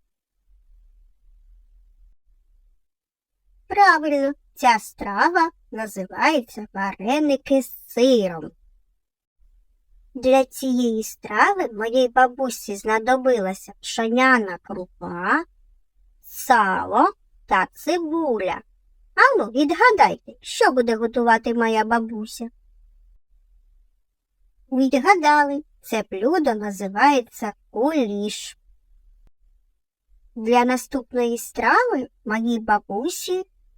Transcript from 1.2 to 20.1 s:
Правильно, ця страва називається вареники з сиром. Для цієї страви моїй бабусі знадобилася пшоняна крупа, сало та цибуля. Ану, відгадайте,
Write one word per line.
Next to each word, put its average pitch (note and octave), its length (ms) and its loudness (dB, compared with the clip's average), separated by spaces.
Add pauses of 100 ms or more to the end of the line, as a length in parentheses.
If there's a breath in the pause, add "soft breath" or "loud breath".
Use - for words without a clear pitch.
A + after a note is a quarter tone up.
Правильно, D#4 680 2 (220)
ця A#3 240 4
страва D#4 720 -2 (200)
називається A3 1000 -4
вареники C4 880 -2
з - 100 -14 (160)
сиром. G3 640 0 (1600)
Для C4 300 4
цієї B3 580 -2
страви C4+ 680 -2
моїй A#3 340 0
бабусі B3 680 0
знадобилася A3 1040 -2
пшоняна A#3 840 0
крупа, F#3 800 -6 (800)
сало A3+ 880 0 (320)
та F#3+ 280 0
цибуля. D4+ 880 -4 (540)
Ану, G4+ 360 2
відгадайте, D4+ 920 2